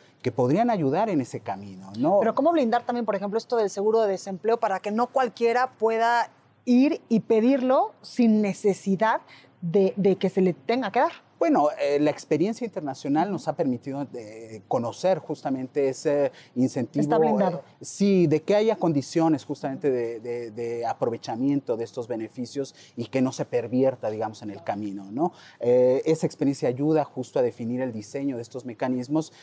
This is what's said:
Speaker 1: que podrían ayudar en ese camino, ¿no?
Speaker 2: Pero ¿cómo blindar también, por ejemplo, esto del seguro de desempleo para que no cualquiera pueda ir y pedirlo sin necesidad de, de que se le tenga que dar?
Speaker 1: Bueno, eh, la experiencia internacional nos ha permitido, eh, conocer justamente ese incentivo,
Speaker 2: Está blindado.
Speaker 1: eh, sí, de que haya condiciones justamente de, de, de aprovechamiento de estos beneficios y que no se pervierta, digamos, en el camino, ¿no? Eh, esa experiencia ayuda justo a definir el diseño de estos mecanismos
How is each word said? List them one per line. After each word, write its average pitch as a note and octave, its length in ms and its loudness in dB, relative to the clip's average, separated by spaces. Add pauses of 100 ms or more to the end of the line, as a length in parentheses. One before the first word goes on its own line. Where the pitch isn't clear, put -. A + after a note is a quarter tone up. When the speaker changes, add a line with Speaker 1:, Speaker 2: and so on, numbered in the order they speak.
(220)
Speaker 1:
que A#2+ 120 -2
podrían D#3 360 2
ayudar F3+ 420 0
en D#3 100 0
ese B2 180 -6
camino, G2 580 -12
¿no? B3 220 2
Speaker 2:
Pero A3+ 160 2
¿cómo D4+ 160 2
blindar A#3+ 340 2
también, A#3+ 220 -4
por G#3 80 0
ejemplo, G3+ 240 -4
esto A#3 180 -2
del G#3 140 2
seguro G#3+ 300 2
de G#3+ 80 2
desempleo G3 500 -2
para G3 220 -2
que G#3 100 -6
no A#3 160 0
cualquiera B3 720 0
pueda A3+ 540 0 (320)
ir B3+ 440 4
y A3 120 2
pedirlo B3+ 720 2 (100)
sin A3 400 4
necesidad G3+ 800 0 (420)
de, F#3 340 2
de F#3+ 200 2
que F#3+ 120 -2
se F#3+ 120 0
le F#3 140 4
tenga A#3 360 -2
que A#3+ 100 2
dar? D#4+ 120 2 (240)
Speaker 1:
Bueno, B3+ 320 4 (100)
eh, C#3+ 220 2
la D3 100 4
experiencia F3 540 -2
internacional D#3 680 -2
nos - 180 -4
ha C#3+ 60 -2
permitido, C#3 600 -4
eh, A2 520 -14
conocer C3 520 -2
justamente C3+ 720 -4
ese C#3+ 420 0 (220)
incentivo, B2+ 480 -2
Speaker 2:
Está A#3 160 2
blindado. G3+ 400 2
Speaker 1:
eh, - 260 -18
sí, G3 440 4
de D3+ 120 4
que - 140 0
haya G#3+ 220 2
condiciones D#3+ 680 0
justamente C#3 460 -4
de, A#2 300 -2
de, A#2+ 320 -8
de A#2 340 -6
aprovechamiento A#2+ 880 -2
de A#2 80 -6
estos A#2 240 -8
beneficios A#2+ 680 -8 (220)
y A#2+ 100 -6
que C3+ 140 -2
no C3 100 2
se - 140 -6
pervierta, B2 680 0
digamos, G#2+ 300 -6
en G#2+ 100 -10
el G2 120 -14
camino, G2+ 480 -8
¿no? D3+ 220 -2 (280)
Eh, B2+ 460 4
esa D#3+ 180 2
experiencia C#3+ 440 -2
ayuda C#3+ 360 2
justo C3 360 -4
a - 20 4
definir A#2+ 400 -2
el B2+ 100 -4
diseño C3+ 440 -6
de A#2 60 -8
estos B2 220 -12
mecanismos B2+ 680 -4 (100)